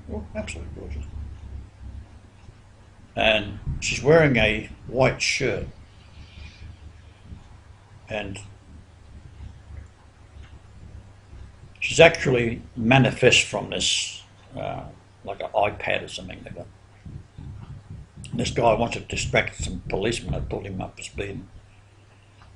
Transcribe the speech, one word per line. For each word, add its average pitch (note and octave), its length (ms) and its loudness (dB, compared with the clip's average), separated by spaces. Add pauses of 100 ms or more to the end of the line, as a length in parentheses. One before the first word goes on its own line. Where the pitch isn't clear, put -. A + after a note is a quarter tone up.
(120)
Oh, G#3 140 -6 (100)
absolutely - 420 -8
gorgeous. - 280 -8 (2000)
And G#2+ 440 2 (200)
she's - 240 -2
wearing D3 320 8
a G#2+ 340 4 (180)
white B2+ 340 2
shirt. G#2+ 460 0 (2500)
And G2+ 300 -4 (3500)
she's - 220 4
actually B2 600 6 (140)
manifest A#2 680 6
from G2 260 -6
this, - 540 -2 (360)
uh, G1+ 240 -6 (400)
like G2 160 -8
an - 140 -6
iPad G2 500 2
or - 60 -10
something - 340 -12
like - 120 -12
that. F2 120 -12 (1700)
This A#2 180 -2
guy A#2 220 6
wants A2+ 240 0
to G2+ 40 -8
distract - 640 -2
some F#2 240 -6
policemen G#2+ 460 -2
that - 160 -4
pulled F#2+ 160 -6
him F#2+ 160 -8
up - 160 -10
for - 60 -14
speeding. G2 440 -10 (1080)